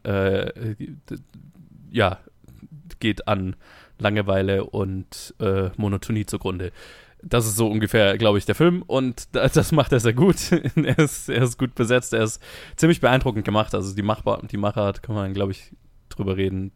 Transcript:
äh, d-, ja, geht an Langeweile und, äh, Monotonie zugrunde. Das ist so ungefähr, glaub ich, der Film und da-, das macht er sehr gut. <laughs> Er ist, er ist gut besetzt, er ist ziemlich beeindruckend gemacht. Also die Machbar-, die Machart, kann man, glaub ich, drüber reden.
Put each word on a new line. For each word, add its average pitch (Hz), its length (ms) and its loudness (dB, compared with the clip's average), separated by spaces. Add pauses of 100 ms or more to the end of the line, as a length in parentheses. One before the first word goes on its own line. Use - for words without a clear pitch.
äh, 98 720 -2
d-, - 420 -14 (720)
ja, 95 280 2 (800)
geht 107 280 -2
an 95 280 -2 (440)
Langeweile 98 680 0
und, 95 720 -8
äh, 95 380 0
Monotonie 104 480 -2
zugrunde. 92 460 -6 (520)
Das 120 220 2
ist 107 100 -2
so 110 140 2
ungefähr, 104 480 4
glaub 104 180 4
ich, 98 100 0
der 104 100 0
Film 175 260 4
und 131 540 -4
da-, 123 120 2
das 123 240 2
macht 151 200 4
er 131 80 4
sehr 110 140 2
gut. 160 240 4 (140)
<laughs> 165 240 0
Er 139 240 2
ist, - 300 -2
er 127 140 0
ist 120 160 -2
gut 127 160 -4
besetzt, 120 380 0
er 113 100 2
ist - 180 -4 (360)
ziemlich 165 220 4
beeindruckend 123 460 2
gemacht. 107 300 2
Also 98 200 -4
die 104 60 -2
Machbar-, 107 440 -2
die 107 120 -8
Machart, 101 460 -2
kann 110 120 -8
man, 98 200 -4
glaub 98 160 -2
ich, - 200 -14 (380)
drüber 95 260 -4
reden. 95 400 -2